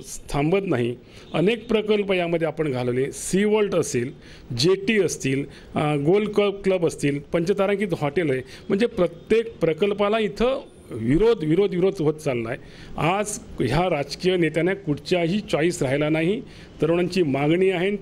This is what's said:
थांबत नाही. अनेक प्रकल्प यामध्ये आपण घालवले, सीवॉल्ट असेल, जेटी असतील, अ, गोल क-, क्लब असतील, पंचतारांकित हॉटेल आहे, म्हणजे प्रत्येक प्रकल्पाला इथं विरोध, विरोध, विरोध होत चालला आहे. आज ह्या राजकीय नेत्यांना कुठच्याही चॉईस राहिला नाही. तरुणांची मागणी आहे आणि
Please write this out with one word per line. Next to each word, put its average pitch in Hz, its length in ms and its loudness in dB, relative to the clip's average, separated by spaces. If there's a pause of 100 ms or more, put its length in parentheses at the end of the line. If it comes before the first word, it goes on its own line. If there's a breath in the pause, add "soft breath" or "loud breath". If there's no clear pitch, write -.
(300)
थांबत 151 360 2
नाही. 123 300 0 (380 loud breath)
अनेक 220 360 2
प्रकल्प 214 440 2
यामध्ये 170 340 0
आपण 151 240 -2
घालवले, 123 400 0
सीवॉल्ट 208 640 0
असेल, 131 360 -2 (480 loud breath)
जेटी 190 420 2
असतील, 135 440 -2 (300 loud breath)
अ, 151 200 0
गोल 185 320 2
क-, 202 360 0
क्लब 185 240 2
असतील, 143 320 -2 (140)
पंचतारांकित 190 680 0
हॉटेल 147 300 0
आहे, 131 100 -2 (280 loud breath)
म्हणजे 202 160 2
प्रत्येक 220 760 -2
प्रकल्पाला 202 600 2
इथं 226 420 0 (320)
विरोध, 165 500 2
विरोध, 175 260 2
विरोध 180 300 0
होत 151 140 2
चालला 120 360 -4
आहे. 131 80 -6 (400 loud breath)
आज 196 420 0 (200)
ह्या 147 300 0
राजकीय 170 480 -2
नेत्यांना 165 360 0
कुठच्याही 175 680 -2
चॉईस 165 420 -2
राहिला 147 280 0
नाही. 165 320 0 (400 loud breath)
तरुणांची 175 420 2
मागणी 151 460 2
आहे 185 180 0
आणि 202 140 -2